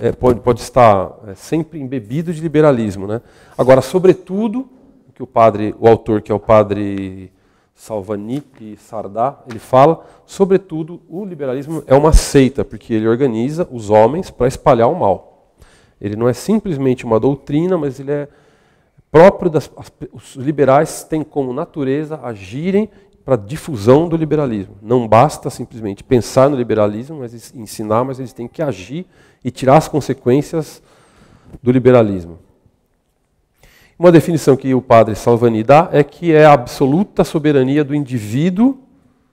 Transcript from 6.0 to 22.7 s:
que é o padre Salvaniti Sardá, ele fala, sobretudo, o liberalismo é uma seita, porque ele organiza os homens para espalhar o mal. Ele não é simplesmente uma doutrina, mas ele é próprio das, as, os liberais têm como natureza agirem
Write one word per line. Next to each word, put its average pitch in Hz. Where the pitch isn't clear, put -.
que -
é 110
o 104
padre 98
Salvaniti 107
Sardá, 113
ele 113
fala, 143
sobretudo, 180
o 175
liberalismo 143
é 135
uma 151
seita, 131
porque -
ele 110
organiza 127
os 113
homens 113
para -
espalhar 123
o 156
mal. 101
Ele 104
não 117
é 127
simplesmente 135
uma 113
doutrina, 147
mas 143
ele 135
é 143
próprio 180
das, 156
as, -
os -
liberais 139
têm 156
como 135
natureza 147
agirem 131